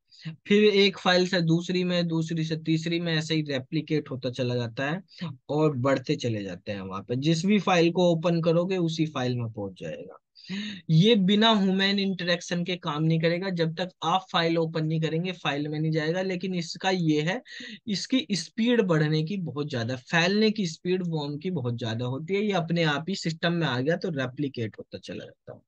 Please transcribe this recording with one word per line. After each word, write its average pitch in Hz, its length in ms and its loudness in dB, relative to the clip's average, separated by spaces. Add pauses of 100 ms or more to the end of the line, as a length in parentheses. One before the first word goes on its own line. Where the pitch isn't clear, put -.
(460)
फिर 202 180 6
एक 196 340 4
फाइल 180 300 2
से 185 120 0
दूसरी 175 440 2
में, 175 240 0
दूसरी 160 360 -2
से 160 120 -2
तीसरी 160 440 0
में, 170 140 -2
ऐसे 156 200 -2
ही 156 80 2
replicate 151 680 -4
होता 131 200 -6
चला 123 240 -2
जाता 123 360 -4
है 185 120 -4 (460)
और 151 300 2
बढ़ते 135 380 0
चले 110 260 -2
जाते 95 300 -8
हैं 101 80 -8
वहां 95 220 -8
पे। 123 160 -4
जिस 160 280 2
भी 208 140 4
फाइल 170 320 4
को 175 200 6
open 170 300 2
करोगे 175 340 2
उसी 160 300 0
फाइल 127 300 -2
में 117 160 -4
पहुंच 98 280 -8
जाएगा। 80 380 -10 (720)
ये 190 260 8
बिना 208 360 4
human 196 460 2
interaction 175 680 -2
के 180 120 -4
काम 156 260 -4
नहीं 160 180 4
करेगा। 175 300 0
जब 165 260 0
तक 180 140 -4 (140)
आप 180 280 0
file 165 260 2
open 160 280 0
नहीं 160 140 0
करेंगे, 165 340 -2
file 147 340 -4
में 151 100 -4
नहीं 160 140 0
जाएगा। 160 300 0
लेकिन 185 320 -4
इसका 175 360 -4
ये 160 320 2
है, 190 180 -2 (460)
इसकी 233 460 -2
speed 226 500 2
बढ़ने 156 420 2
की 202 140 -4
बहुत 147 320 -6
ज्यादा, 123 260 -4
फैलने 190 540 2
की 214 160 -2
speed 180 400 -4
warm 147 320 -4
की 185 120 -6
बहुत 123 280 -4
ज्यादा 117 280 -4
होती 156 280 -4
है, 202 100 0
ये 208 100 0
अपने 170 300 0
आप 151 240 0
ही 196 80 -4
सिस्टम 170 360 -2
में 165 140 0
आ 123 140 -2
गया 156 160 0
तो 190 140 -4
replicate 131 680 -6
होता - 200 -14
चला - 260 -12
जाता - 280 -20
है, - 160 -20